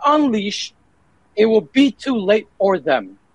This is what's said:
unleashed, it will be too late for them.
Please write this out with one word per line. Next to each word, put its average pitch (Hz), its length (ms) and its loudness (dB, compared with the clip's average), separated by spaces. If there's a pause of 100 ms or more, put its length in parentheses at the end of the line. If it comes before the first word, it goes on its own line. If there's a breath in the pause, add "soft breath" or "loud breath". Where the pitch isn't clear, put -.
unleashed, 247 720 -2 (640)
it 214 100 4
will 220 160 2
be 269 280 2
too 262 280 -6
late 208 300 0 (100)
for 190 200 0
them. 123 400 -4 (160)